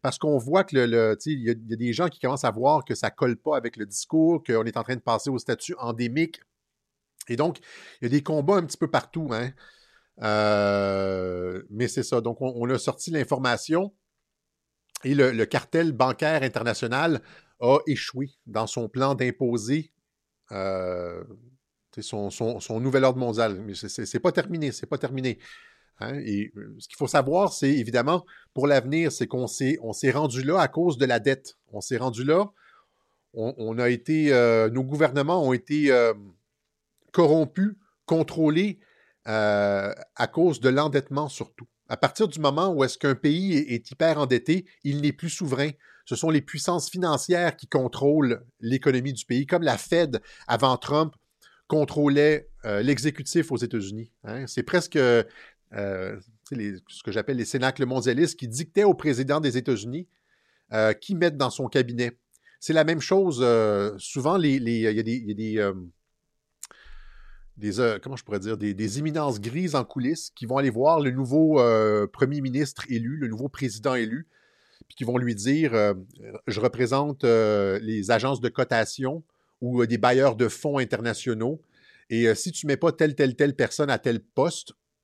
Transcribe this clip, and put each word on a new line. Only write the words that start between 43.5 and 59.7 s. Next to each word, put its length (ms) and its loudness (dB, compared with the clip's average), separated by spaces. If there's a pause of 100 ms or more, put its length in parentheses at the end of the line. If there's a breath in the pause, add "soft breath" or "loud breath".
est, 160 0
est 180 -8
hyper 280 2
endetté, 460 0 (180 soft breath)
il 180 -2
n'est 120 0
plus 160 -8
souverain. 420 -2 (340 soft breath)
Ce 100 -4
sont 140 -2
les 120 2
puissances 480 -4
financières 640 0
qui 120 -20
contrôlent 800 2 (140)
l'économie 540 0
du 120 -12
pays, 200 0
comme 180 0
la 140 2
Fed, 440 0 (260 loud breath)
avant 300 2
Trump, 380 -2 (520 soft breath)
contrôlait, 800 2 (160)
euh, 160 -2
l'exécutif 680 0
aux 60 -2
États-Unis. 540 -6 (120)
Hein, 240 -10
c'est 160 -6
presque, 320 -2
euh, 280 6 (500 loud breath)
tu 60 -10 (720)
sais, 60 -8
les, 200 -6 (120)
ce 160 -20
que 80 -8
j'appelle 260 -2
les 80 -4
cénacles 400 -2
mondialistes 540 0
qui 80 -8
dictaient 380 0
au 80 6
président 480 0
des 160 -2
États-Unis, 500 -4 (640)